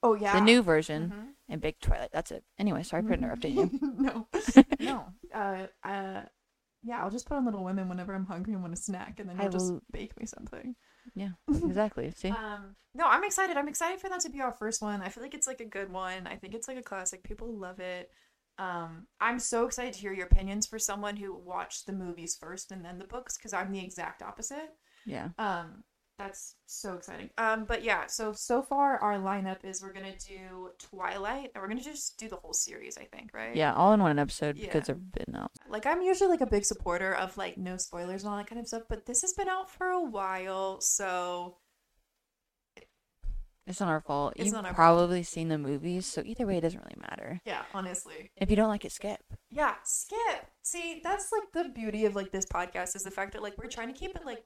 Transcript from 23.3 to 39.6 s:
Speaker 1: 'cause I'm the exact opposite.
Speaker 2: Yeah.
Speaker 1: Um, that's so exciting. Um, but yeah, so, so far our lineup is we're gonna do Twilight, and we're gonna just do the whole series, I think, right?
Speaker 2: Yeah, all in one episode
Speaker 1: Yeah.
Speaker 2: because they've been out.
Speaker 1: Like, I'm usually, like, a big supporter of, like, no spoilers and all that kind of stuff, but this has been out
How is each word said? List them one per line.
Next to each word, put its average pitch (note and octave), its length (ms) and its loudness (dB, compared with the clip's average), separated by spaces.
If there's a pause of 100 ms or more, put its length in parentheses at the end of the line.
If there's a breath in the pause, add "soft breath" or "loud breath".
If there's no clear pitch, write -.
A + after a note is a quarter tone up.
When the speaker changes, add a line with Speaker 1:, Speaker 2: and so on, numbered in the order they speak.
Speaker 1:
'cause - 160 -12
I'm F#3+ 180 0
the G3 120 -4
exact - 380 -8
opposite. D4+ 540 -10 (300 soft breath)
Speaker 2:
Yeah. - 320 -6
Speaker 1:
Um, F#3+ 460 -4 (340)
that's - 380 -12 (100)
so - 300 -8
exciting. - 420 -12
Um, A3 260 2
but A3+ 180 -2
yeah, G3+ 260 2
so, G#3+ 260 -4
so A#3+ 280 0
far C#4 360 4
our G#3 200 2
lineup F#3+ 460 -2
is F#3+ 180 -8
we're F#3+ 120 -12
gonna F#3+ 240 -10
do F#3 600 -14
Twilight, G3+ 760 -4
and G3 60 -8
we're F#3+ 80 -4
gonna A#3 100 -2
just D4 380 -8
do A3 100 -10
the G3 80 -10
whole E3 160 -14
series, - 460 -4
I - 80 -16
think, - 280 -18
right? A2 220 -6
Speaker 2:
Yeah, D3 180 4
all F#3+ 200 10
in G#3+ 80 8
one D3+ 180 6
episode C#3+ 380 0
Speaker 1:
Yeah. - 80 -10
Speaker 2:
because - 220 2
they've F3+ 260 -4
been - 240 -4
out. G#1 140 -6 (180)
Speaker 1:
Like, G#3+ 160 -4
I'm E4+ 160 2
usually, F#4 280 6
like, E4+ 120 6
a C4 40 2
big G3+ 200 4
supporter F#3+ 480 0
of, F#3 240 -2
like, F#3+ 200 -6
no F#3 200 -6
spoilers F3+ 460 -6
and G#3 80 -4
all G3+ 60 -2
that G3+ 100 -6
kind A3+ 120 -10
of A#3 80 -8
stuff, A3+ 220 -6
but A3 160 -6
this A#3+ 160 0
has F#4 100 0
been G4 160 -2
out F#4+ 220 -2